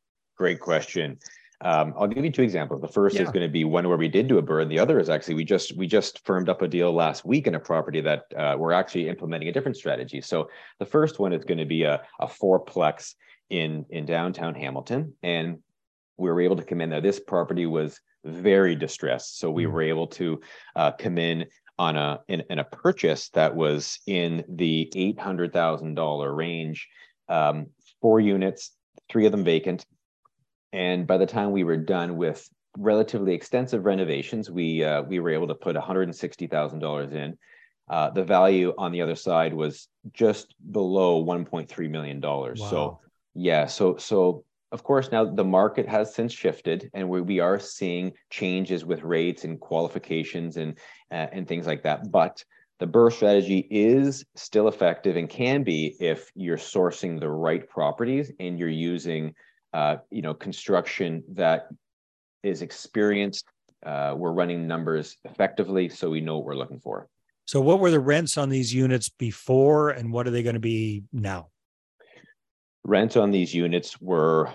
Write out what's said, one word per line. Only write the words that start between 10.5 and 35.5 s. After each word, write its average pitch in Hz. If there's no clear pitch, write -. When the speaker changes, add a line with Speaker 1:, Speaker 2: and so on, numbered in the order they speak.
Speaker 1:
the 101
first 156
one 95
is 78
gonna 82
be 80
a, 73
a -
fourplex -
in, 78
in 80
downtown 82
Hamilton, 73
and 85
we 90
were 85
able 90
to 82
come 85
in 82
there. 76
This 98
property 87
was 80
very 90
distressed, 71
so 80
we 85
Speaker 2:
Mm. 78
Speaker 1:
were 80
able 80
to, 80
uh, 76
come 87
in 82
on 82
a, 73
in, 85
in 95
a 73
purchase -
that 78
was 76
in 85
the 82
eight 95
hundred 87
thousand 80
dollar 73
range, 80
um, 78
four 110
units, 98
three 110
of 107
them 98
vacant. 87
And 90
by 92
the 95
time 101
we 98
were 82
done 87
with 85
relatively 104
extensive 123
renovations, 95
we, 82
uh, 73
we 87
were 85
able 80
to 73